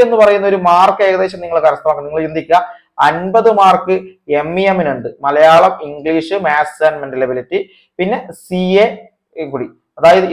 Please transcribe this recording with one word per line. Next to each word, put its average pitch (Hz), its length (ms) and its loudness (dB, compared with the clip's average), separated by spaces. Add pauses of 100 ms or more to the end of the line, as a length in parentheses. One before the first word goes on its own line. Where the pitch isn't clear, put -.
എന്ന് 226 180 0
പറയുന്ന 202 300 2
ഒരു 190 160 -2
മാർക്ക് 196 400 2
ഏകദേശം 185 380 -2
നിങ്ങൾ 165 200 -2
കരസ്ഥമാക്കണം. 147 420 -2
നിങ്ങൾ 160 200 -6
ചിന്തിക്കുക, 160 320 0 (480)
അൻപത് 190 420 0 (120)
മാർക്ക് 185 340 2 (460)
എം 160 100 -8 (100)
ഇ 196 120 0
എമ്മിനുണ്ട്, 135 360 -4 (160)
മലയാളം, 160 480 4 (160)
ഇംഗ്ലീഷ്, 160 560 -4
maths 151 420 -2
and 151 140 -6
mental 131 260 -6
ability, 127 320 -6 (380)
പിന്നെ 208 220 -4 (260)
സി 180 160 -4 (220)
എ 233 40 2 (640)
കൂടി, 127 160 -6 (300)
അതായത് 180 340 4